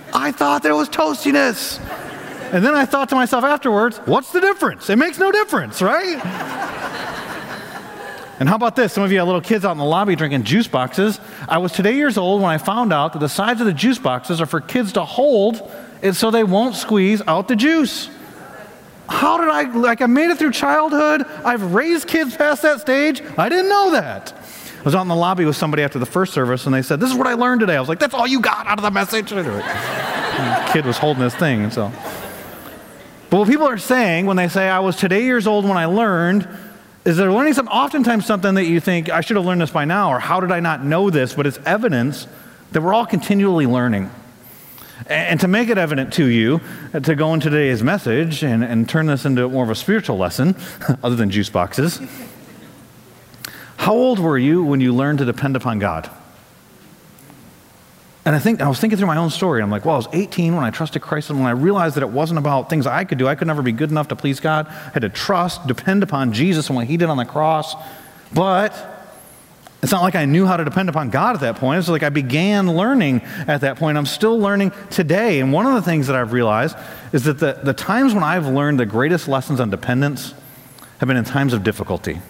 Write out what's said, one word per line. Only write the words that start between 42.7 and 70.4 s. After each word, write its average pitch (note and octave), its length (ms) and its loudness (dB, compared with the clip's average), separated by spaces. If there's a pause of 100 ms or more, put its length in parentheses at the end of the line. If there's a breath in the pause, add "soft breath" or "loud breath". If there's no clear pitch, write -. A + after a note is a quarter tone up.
that D#3+ 100 0
we're F3+ 140 2
all A3+ 100 2
continually G3 640 2
learning. A#2 440 2 (1000 loud breath)
A-, - 20 -4
and E3 280 0
to F#3 80 2
make A3 200 2
it G#3+ 100 2
evident D3 340 0
to D3 140 2
you, A#2+ 340 4 (340 loud breath)
uh, D3+ 60 -4
to D#3 160 0
go D#3 180 2
into D3+ 160 0
today's C3+ 320 2
message D3+ 600 0
and, A#2 180 2
and A#2 260 0
turn D#3+ 180 0
this C#3 180 0
into B2+ 240 2
more B2+ 160 -2
of A2+ 60 0
a A2 40 -2
spiritual F#3 420 -2
lesson, B2+ 380 0 (240 loud breath)
<laughs> - 240 -2
other B2 140 0
than A2 120 2
juice G2+ 200 0
boxes, C3 500 -2 (1800 loud breath)
how - 160 2
old B3 260 4
were D#3 180 2
you D#3 240 4
when C#3+ 180 2
you B2+ 140 2
learned C#3 240 2
to C3+ 60 0
depend C3+ 320 -2
upon A2+ 240 -2
God? E2 280 -4 (2250)
And D3+ 120 2
I - 20 2
think, A3 220 2
I C#3+ 80 2
was C3 100 0
thinking A3 180 2
through F#3+ 120 2
my D3+ 80 2
own E3 140 0
story. D3+ 300 0
I'm G#2 120 0
like, G#2 120 -2
"Well, D#3 120 2
I - 20 2
was A#2 140 -6
eighteen F3 420 0
when D3+ 100 0
I A2 60 0
trusted D#3 320 -6
Christ, D3+ 280 -4
and C#3+ 100 0
when B2+ 80 2
I A#2+ 40 2
realized D#3+ 440 2
that C#3 80 0
it G#2 60 -4
wasn't D#3+ 280 0
about C#3 320 0
things D3 160 0
I C#3 160 0
could D#3 160 -4
do. B2+ 80 2
I D3 80 2
could E3 140 -2
never D3 140 -2
be B2 100 2
good D3+ 180 -2
enough D3+ 180 0
to A2+ 60 -6
please C3+ 240 -2
God. D#3 300 -2
I - 260 -16
had B2 80 -2
to G#2 60 0
trust, F3+ 580 -2
depend F#3+ 380 0
upon C3+ 280 0
Jesus D#3 360 0
and C3+ 80 -2
what A#2 100 -2
he D#3 100 -2
did E3+ 120 2
on D3 80 0
the A#2+ 80 -2
cross." D#3 500 -2 (580 loud breath)
But F#3+ 580 0 (920)
it's - 80 -2
not F3+ 140 2
like F#3 100 2
I D#3 120 0
knew E3+ 200 4